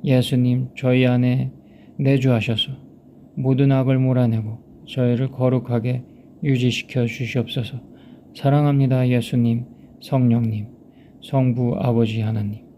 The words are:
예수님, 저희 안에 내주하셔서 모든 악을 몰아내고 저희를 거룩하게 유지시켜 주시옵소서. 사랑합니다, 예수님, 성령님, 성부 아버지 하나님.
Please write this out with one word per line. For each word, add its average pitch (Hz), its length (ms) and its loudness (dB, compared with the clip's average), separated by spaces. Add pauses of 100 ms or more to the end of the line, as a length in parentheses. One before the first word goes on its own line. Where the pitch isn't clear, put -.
예수님, 127 720 0
저희 127 300 2
안에 123 460 0 (460)
내주하셔서 127 760 0 (600)
모든 135 360 2
악을 135 280 2
몰아내고 117 880 -2
저희를 123 440 0
거룩하게 123 720 -2 (400)
유지시켜 123 600 0
주시옵소서. 117 760 -6 (560)
사랑합니다, 135 720 2
예수님, 120 580 0 (360)
성령님, 117 680 0 (540)
성부 127 580 0
아버지 113 420 0
하나님. 107 440 -4 (120)